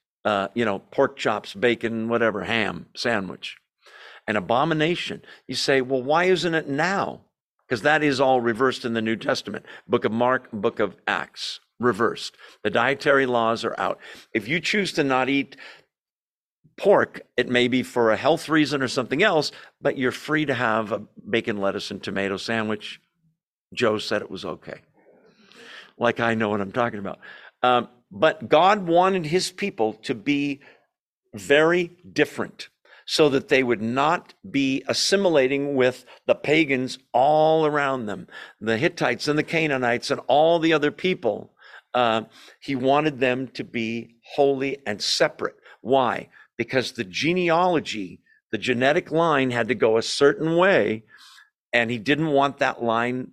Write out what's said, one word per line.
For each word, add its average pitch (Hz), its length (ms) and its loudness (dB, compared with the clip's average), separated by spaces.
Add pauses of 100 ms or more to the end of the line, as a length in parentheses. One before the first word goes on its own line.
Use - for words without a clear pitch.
(260)
uh, 101 280 0
you 120 120 -2
know, 101 140 -2
pork - 360 0
chops, 107 380 -4
bacon, 113 560 -2
whatever, 113 340 0
ham, 95 500 -4
sandwich. 101 640 -6 (720)
An 110 80 -2
abomination. 151 840 0 (260)
You 127 80 -8
say, 139 240 2
"Well, 131 240 0
why 156 220 2
isn't 175 280 2
it 156 140 -2
now?" 143 540 -4 (480)
'Cause 117 140 -2
that 151 200 4
is 139 160 2
all 131 220 4
reversed 120 420 0
in 117 100 -4
the 113 80 0
New 110 140 0
Testament. - 500 -6 (220)
Book 120 160 0
of 123 80 0
Mark, 123 400 0
book 110 280 -4
of 101 160 -2 (120)
Acts, - 520 -6 (200)
reversed. 113 560 -2 (280)
The 107 60 -2
dietary 135 560 2
laws 117 380 0
are - 160 -4
out. 92 200 -2 (340)
If 107 140 -4
you 160 120 -2
choose 190 340 -2
to 165 100 0
not 131 260 0
eat 139 260 -2 (1200)
pork, 180 440 2 (160)
it 123 100 0
may 123 200 2
be 123 160 0
for 117 280 0
a 104 60 2
health 143 320 0
reason 147 320 2
or 131 60 -2
something 131 360 -2
else, 170 280 2 (280)
but 143 180 -2
you're 127 140 0
free 151 340 -4
to 135 80 -2
have 113 380 -2
a 107 140 -4 (240)
bacon, 110 280 -2
lettuce, 98 340 -4
and 98 120 -12
tomato 98 340 -4
sandwich. 110 600 -6 (760)
Joe 107 260 0
said 104 220 -4
it - 100 -12
was 90 140 -10
okay. - 360 -12 (1160)
Like, 120 220 0
I 117 140 0
know 110 160 0
what 104 120 -2
I'm - 100 -8
talking 117 280 -4
about. 95 200 -10 (420)
Um, 123 260 2 (240)
but 107 380 0
God 185 380 4
wanted 180 400 2
his 175 240 -2
people 113 420 -4
to - 220 -6
be 143 460 -4 (720)
very 156 560 4 (200)
different - 580 -4 (360)
so - 240 4
that 135 200 0
they 131 140 4
would 120 180 0
not 135 520 -2 (160)
be 135 380 0
assimilating 143 880 2
with 127 300 2 (220)
the - 80 6
pagans 139 640 0 (120)
all 156 540 4
around 139 400 0
them, 98 220 -8 (340)
the 110 160 0
Hittites 127 500 -2
and 147 100 0
the 151 60 2
Canaanites 135 680 -2
and 113 160 -4
all 160 320 4
the 160 140 2
other 147 180 2
people. 113 600 -4 (420)
Uh, 113 300 2 (360)
he 139 160 -6
wanted 139 440 0
them 127 280 0
to - 160 -10
be 113 520 -6 (200)
holy 139 500 2
and 104 160 -6
separate. - 540 -2 (260)
Why? 123 480 0 (260)
Because 117 360 -2
the 120 120 -6
genealogy, 156 1200 -2 (300)
the 110 80 -4
genetic 127 520 0
line 151 380 2
had 120 200 -2
to 123 60 -2
go 110 220 4
a 113 60 0
certain 143 520 2
way, 131 480 2 (680)
and 117 160 2
he 120 80 -4
didn't 143 340 0
want 139 280 0
that 127 240 -2
line 120 480 -2